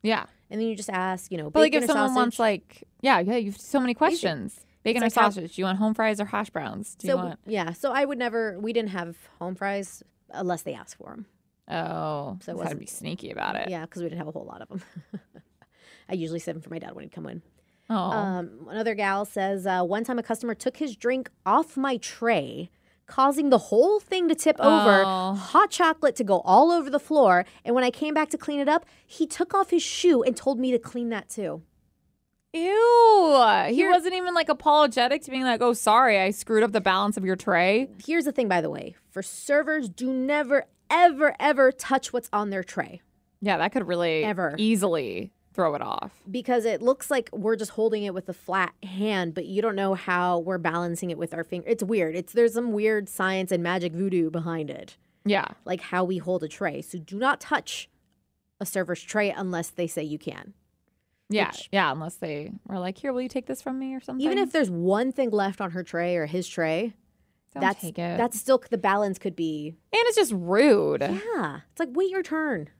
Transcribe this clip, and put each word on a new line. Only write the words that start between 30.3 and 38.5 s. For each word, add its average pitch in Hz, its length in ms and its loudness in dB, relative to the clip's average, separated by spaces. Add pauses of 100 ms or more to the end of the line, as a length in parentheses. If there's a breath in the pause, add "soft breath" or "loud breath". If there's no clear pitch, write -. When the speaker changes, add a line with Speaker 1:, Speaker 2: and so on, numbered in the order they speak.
Speaker 2:
told 269 200 -2
me 254 140 0
to 240 80 2
clean 240 300 -8
that 220 180 -6
too." 160 360 -8 (880)
Speaker 1:
Ew. 403 880 6 (240)
He 240 80 0
Speaker 2:
Here 370 160 4
Speaker 1:
wasn't 359 240 4
even, 359 180 -2
like, 330 160 0
apologetic 285 760 4
to 262 80 -12
being 262 120 -4
like, 233 180 0
"Oh, 240 120 4
sorry, 220 460 4
I 190 120 2
screwed 214 320 2
up 220 80 0
the 214 100 0
balance 196 340 2
of 190 80 -6
your 185 120 0
tray." 190 540 2 (140)
Speaker 2:
Here's 320 220 0
the 285 60 0
thing, 240 160 0
by 185 140 2